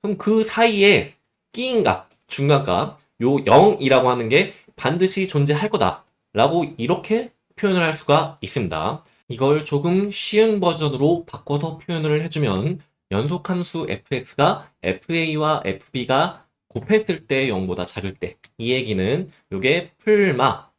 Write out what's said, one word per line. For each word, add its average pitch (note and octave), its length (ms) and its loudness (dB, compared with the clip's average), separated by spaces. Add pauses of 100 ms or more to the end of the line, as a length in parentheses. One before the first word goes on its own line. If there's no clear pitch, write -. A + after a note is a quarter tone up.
그럼 G3+ 180 -4
그 A3 260 2
사이에 G3+ 680 2 (380)
끼인 A#3+ 300 -2
값, G#2+ 260 0 (180)
중간값, C3+ 720 0 (220)
요 C3 240 0
영이라고 C3+ 680 6
하는 A#2+ 180 -2
게 D3+ 260 2 (200)
반드시 F#3 540 0
존재할 D3 420 0
거다라고 C#3+ 1040 -2
이렇게 F#3 540 -2 (260)
표현을 F#3+ 260 0
할 D#3 120 0
수가 D3+ 460 0
있습니다. G2 640 -4 (280)
이걸 C#3 320 2
조금 F3 460 0
쉬운 G#3+ 500 0
버전으로 D#3 640 0
바꿔서 D3+ 540 -6
표현을 D#3 440 -2
해주면, D3+ 580 -2 (300)
연속함수 E3 800 -4
에프엑스가 - 840 -2 (120)
에프에이와 D#3 840 -2
에프비가 C3 800 -4 (240)
곱했을 G3 580 -2
때 C3+ 220 0
영보다 F#2 380 -4
작을 F#2+ 280 -8
때, - 220 -10 (220)
이 A#2 140 -2
얘기는 A#2+ 580 -2 (200)
요게 C3+ 480 -2
풀마 E3 720 0 (100)